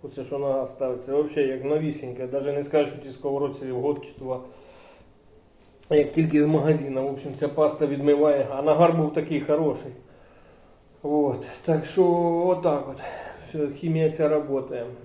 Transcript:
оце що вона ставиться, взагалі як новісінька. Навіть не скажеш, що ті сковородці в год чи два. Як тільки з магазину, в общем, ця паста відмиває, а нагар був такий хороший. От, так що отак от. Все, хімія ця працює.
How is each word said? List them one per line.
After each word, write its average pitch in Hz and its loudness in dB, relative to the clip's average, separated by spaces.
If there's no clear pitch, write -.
оце 135 -12
що 139 -6
вона 135 0
ставиться, 135 -2
взагалі 147 0
як 131 -6
новісінька. 139 -2
Навіть 139 -2
не 143 -2
скажеш, 147 2
що - -14
ті 135 -14
сковородці 139 -4
в 123 -4
год 143 -2
чи - -18
два. 127 -6
Як 147 4
тільки 156 4
з 151 6
магазину, 143 2
в - -2
общем, 135 -8
ця 143 -2
паста 151 2
відмиває, 143 4
а 139 -4
нагар 165 6
був 151 0
такий 156 -2
хороший. 147 -2
От, 147 0
так 156 2
що 185 4
отак 175 0
от. - -12
Все, 147 -4
хімія 160 0
ця 156 0
працює. 139 -2